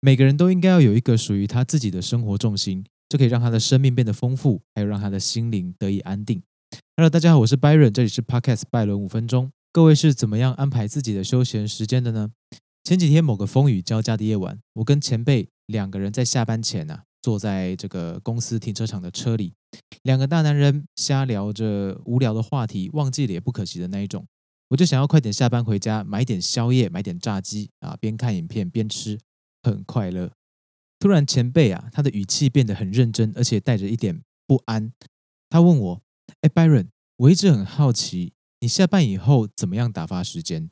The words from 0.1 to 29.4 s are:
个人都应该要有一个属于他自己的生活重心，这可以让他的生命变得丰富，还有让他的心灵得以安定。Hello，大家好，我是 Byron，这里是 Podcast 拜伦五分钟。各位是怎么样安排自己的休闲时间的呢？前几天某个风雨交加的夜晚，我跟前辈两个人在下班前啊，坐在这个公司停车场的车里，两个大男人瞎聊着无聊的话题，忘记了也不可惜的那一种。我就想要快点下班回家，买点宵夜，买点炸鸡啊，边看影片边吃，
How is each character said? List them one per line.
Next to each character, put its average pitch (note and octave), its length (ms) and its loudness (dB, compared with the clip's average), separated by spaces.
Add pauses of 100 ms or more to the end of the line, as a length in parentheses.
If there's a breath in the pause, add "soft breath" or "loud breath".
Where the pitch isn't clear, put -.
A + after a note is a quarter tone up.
个 C3 100 4
人 C3+ 120 4
都 F3+ 160 4
应 F#3 80 2
该 F#3 80 4
要 F3+ 120 6
有 A2+ 140 6
一 A#2+ 60 4
个 A#2+ 160 2
属 G#2+ 180 -2
于 G2 100 0
他 B2 200 -2
自 D#3 120 -4
己 A2+ 140 -2
的 F2+ 100 -6
生 A#2+ 220 -4
活 G2+ 160 -4
重 G#2 180 -2
心， F#2+ 280 -6 (240)
这 D3+ 100 -2
可 C3 60 6
以 - 20 4
让 A#2 140 2
他 A#2+ 100 0
的 A2+ 80 2
生 C3 220 2
命 C3 120 2
变 B2 140 2
得 G#2+ 60 -2
丰 B2 240 -4
富， B2+ 260 0 (140)
还 G#2+ 40 -4
有 G2+ 60 -2
让 G2+ 140 -4
他 G2+ 100 -4
的 G2 80 -4
心 A#2 320 -4
灵 F2+ 260 -4
得 G2 140 -4
以 G2+ 100 -2
安 G2+ 240 -8
定。 G2+ 160 -4 (560 loud breath)
Hello， E3 140 6
大 D#3+ 80 2
家 E3 140 6
好， D3 80 8
我 A2 60 4
是 A2 100 2
Byron， D3 340 6
这 B2 140 0
里 A2 40 0
是 A#2+ 140 -6
Podcast A#2+ 480 -2
拜 A#2 140 0
伦 G2+ 160 -2
五 G2 80 -6
分 A2+ 180 -4
钟。 B2+ 240 -2 (220)
各 E3 100 4
位 D#3+ 140 8
是 D3+ 180 4
怎 A2+ 140 -2
么 G#2+ 100 -2
样 B2+ 160 0
安 C#3 160 -2
排 A2 160 -2
自 C#3 160 -6
己 A#2 100 -4
的 G2 120 -4
休 B2+ 180 2
闲 G#2+ 240 -2
时 G#2+ 180 -6
间 B2+ 180 0
的 A#2+ 100 -2
呢？ G#2+ 180 -2 (540 loud breath)
前 F3+ 120 2
几 F3 120 2
天 D#3 160 6
某 A#2+ 120 0
个 G2 80 -4
风 C3+ 240 2
雨 G2 140 0
交 A2 180 -2
加 A2 160 -2
的 G#2 80 -4
夜 A2 120 0
晚， F#2 240 -6 (140)
我 A2+ 100 -4
跟 C#3+ 160 2
前 A#2 240 -4
辈 A#2+ 240 0 (180)
两 G#2 240 -4
个 G2 80 -8
人 G2 140 -4
在 B2+ 120 -2
下 A#2+ 200 -2
班 A2+ 180 -4
前 E2 260 -6
啊， D#2 140 -14 (180)
坐 A2+ 160 -2
在 F#2+ 380 -4
这 F#2+ 140 -12
个 F2 320 -10
公 A#2 200 -6
司 A2+ 200 -6
停 A2 120 -8
车 A2 140 -6
场 G#2+ 160 -8
的 F2 80 -12
车 A#2 240 -4
里， G2+ 180 -6 (520 loud breath)
两 C3 120 2
个 C3+ 120 0
大 D#3+ 140 0
男 D3 140 2
人 C#3+ 380 2
瞎 C3+ 300 -2
聊 G#2 280 -4
着 G2+ 520 -4
无 B2 160 0
聊 A#2+ 120 0
的 A2 80 -2
话 A2+ 280 -2
题， F#2+ 240 -6
忘 D3 180 -2
记 C3+ 160 -2
了 G2 60 -4
也 E2+ 80 -6
不 - 100 -4
可 A2+ 140 -6
惜 E2+ 160 -10
的 F2+ 80 -6
那 G2 120 -6
一 G2+ 60 -6
种。 F#2 180 -10 (440)
我 C3 80 0
就 E3+ 100 4
想 C#3 140 2
要 C#3+ 80 0
快 D#3+ 120 4
点 A2 120 0
下 B2 160 0
班 A#2 160 0
回 G#2 120 0
家， A2 280 -4
买 G2+ 200 -2
点 A2 160 -4
宵 A#2+ 320 -2
夜， B2+ 160 2
买 F2+ 140 -6
点 F#2 160 -8
炸 G2+ 220 -4
鸡 G#2 300 -10 (100)
啊， - 200 -12
边 A2 160 -6
看 A2+ 200 -2
影 E2+ 100 -6
片 F#2+ 220 -6
边 A2 200 -4
吃， G#2+ 300 -8 (440)